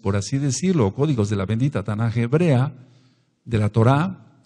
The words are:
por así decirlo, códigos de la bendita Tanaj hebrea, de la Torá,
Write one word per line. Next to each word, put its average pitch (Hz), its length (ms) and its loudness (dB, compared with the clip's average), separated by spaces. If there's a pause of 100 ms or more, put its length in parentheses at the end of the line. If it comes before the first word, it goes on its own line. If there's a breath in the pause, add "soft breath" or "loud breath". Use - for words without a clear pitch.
por 98 140 -2
así 117 220 -4
decirlo, 143 560 0
códigos 127 360 0
de 107 60 -2
la 98 100 -4
bendita 113 360 -2
Tanaj 107 340 -4
hebrea, 131 560 2 (720 soft breath)
de 117 140 -2
la 104 120 0
Torá, 143 500 2 (260)